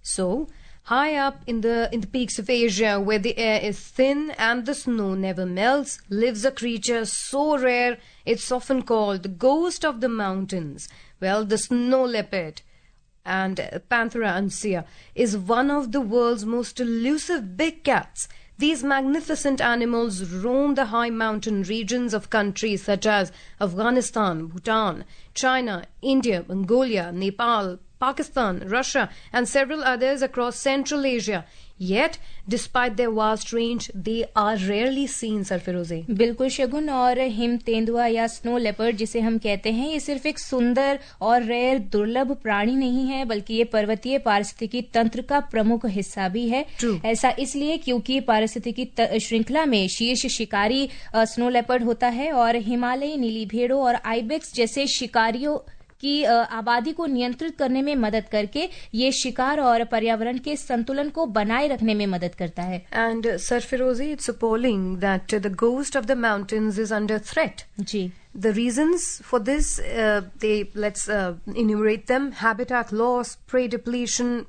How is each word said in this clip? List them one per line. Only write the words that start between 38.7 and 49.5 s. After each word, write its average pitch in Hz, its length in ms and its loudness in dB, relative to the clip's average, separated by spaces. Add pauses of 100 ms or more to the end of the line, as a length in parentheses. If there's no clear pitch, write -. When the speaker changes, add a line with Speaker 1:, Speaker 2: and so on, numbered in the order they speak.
Speaker 2:
जिसे 226 240 -2
हम 226 180 2
कहते 208 340 -2
हैं, 254 180 0
ये 311 100 -2
सिर्फ 285 260 -4
एक 302 140 -2
सुंदर 262 600 2 (220)
और 233 220 4
रेयर 247 360 2
दुर्लभ 220 520 0
प्राणी 220 440 0
नहीं 262 320 2
है, 269 180 -2
बल्कि 220 280 -4
ये 226 100 4
पर्वतीय 220 540 0
पारिस्थितिकी 220 640 0
तंत्र 226 400 0
का 285 180 0
प्रमुख 226 460 2
हिस्सा 196 440 -2
भी 226 200 0
है। 269 160 0 (140)
Speaker 1:
True। 214 260 0
Speaker 2:
ऐसा 226 340 2
इसलिए 285 380 -2
क्योंकि 254 420 0
पारिस्थितिकी 226 640 0
त-, 233 320 0
श्रृंखला 226 480 0